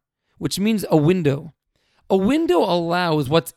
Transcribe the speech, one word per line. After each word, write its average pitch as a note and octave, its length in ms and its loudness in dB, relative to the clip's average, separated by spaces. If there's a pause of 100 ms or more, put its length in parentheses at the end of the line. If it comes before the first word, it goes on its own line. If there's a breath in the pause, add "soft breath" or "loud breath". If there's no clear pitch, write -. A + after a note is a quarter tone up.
(380)
which D#3+ 200 -6
means G#3 320 -2
a E3+ 60 4
window. D#3 580 0 (560)
A F#3+ 60 2
window D#4 420 2
allows E3+ 680 0
what's D#3+ 280 0